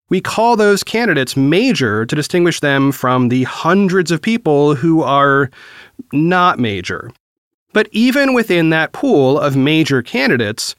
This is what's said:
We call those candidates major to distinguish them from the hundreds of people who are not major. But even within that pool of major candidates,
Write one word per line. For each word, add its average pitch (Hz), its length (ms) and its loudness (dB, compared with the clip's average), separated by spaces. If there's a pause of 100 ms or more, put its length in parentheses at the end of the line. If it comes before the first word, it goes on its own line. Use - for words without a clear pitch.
We 180 140 -2
call 233 340 0
those 202 260 2
candidates 180 540 -2
major 139 680 0
to 151 100 -6
distinguish 170 440 -2
them 139 300 0
from 127 380 0
the 127 140 0
hundreds 180 680 0
of 160 120 -2
people 151 540 0
who 160 260 2
are 139 480 2 (600)
not 175 480 0
major. 101 540 -6 (600)
But 214 200 0
even 262 400 2
within 180 380 2
that 160 220 0
pool 147 460 2
of 139 180 0
major 143 460 2
candidates, 143 760 -4